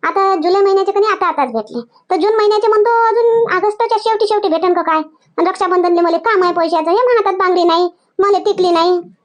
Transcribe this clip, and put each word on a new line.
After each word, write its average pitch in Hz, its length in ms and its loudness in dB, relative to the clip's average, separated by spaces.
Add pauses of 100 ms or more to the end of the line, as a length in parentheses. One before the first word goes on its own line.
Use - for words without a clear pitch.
आता 392 320 0
जुलै 359 260 0
महिन्याचे 392 300 2
कधी 403 200 0
आता 370 160 -2
आताच 294 240 -2
भेटले, 220 300 -8 (300)
तर 370 40 0
जून 392 200 0
महिन्याचे 427 320 2
म्हणतो 440 280 2 (120)
अजून 466 480 0
ऑगस्टच्या 415 440 -2
शेवटी 440 280 -2
शेवटी 415 200 -2
भेटन 339 260 0
का 349 80 -2
काय? 320 200 -2 (360)
आणि 339 120 0
रक्षाबंधनले 359 520 0
मला 339 160 0
काम 370 260 0
आहे 349 100 0
पैशाचं, 330 380 -2
हे 494 240 2
हातात 392 240 0
बांगडी 359 240 2
नाही, 339 260 2 (300)
मला 392 200 2
टिकली 359 320 0
नाही 349 280 2 (260)